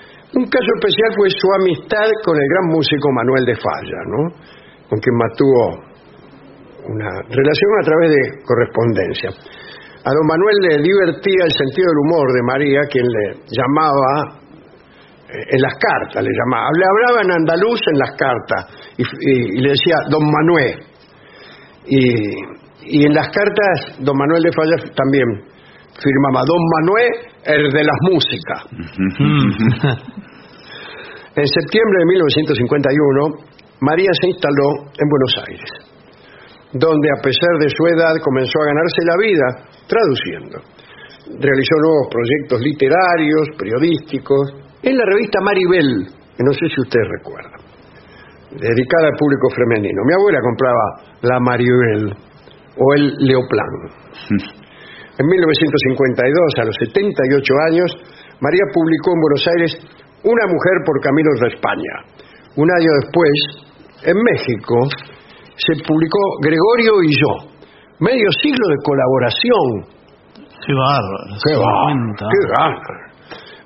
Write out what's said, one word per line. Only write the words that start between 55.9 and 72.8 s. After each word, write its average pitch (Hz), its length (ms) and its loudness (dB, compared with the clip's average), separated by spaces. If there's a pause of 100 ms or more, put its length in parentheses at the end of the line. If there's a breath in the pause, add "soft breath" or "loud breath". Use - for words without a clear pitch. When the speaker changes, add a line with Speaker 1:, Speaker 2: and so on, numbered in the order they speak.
Speaker 1:
y 135 40 2
dos, 160 280 2
a 113 40 -2
los 110 120 -4
setenta 104 520 -2
y 135 120 0
ocho 135 140 0 (180)
años, 175 160 2 (520 loud breath)
María 165 320 0
publicó 165 440 0
en 165 40 0
Buenos 143 280 2
Aires 170 240 0 (540 loud breath)
Una 226 180 2
mujer 180 400 0
por 143 160 0
caminos 147 400 2
de 120 160 2
España. 101 380 -4 (640 loud breath)
Un 147 100 2
año 170 220 2 (100)
después, 160 320 0 (800)
en 175 100 2
México, 131 560 0 (800 loud breath)
se - 160 -2 (160)
publicó 160 300 0 (240)
Gregorio 208 580 2
y 156 160 2
yo. 127 160 0 (680 loud breath)
Medio 220 280 2 (140)
siglo 262 260 0
de 147 160 2
colaboración. 131 1040 0 (800)
Speaker 2:
Qué 143 80 -2
bárbaro, 127 580 -2 (140)
Speaker 1:
Qué 151 80 2
bárbaro, 104 400 2
Speaker 2:
cincuenta. 113 340 -4
Speaker 1:
qué 123 120 0 (180)
bárbaro. - 420 -4 (640 loud breath)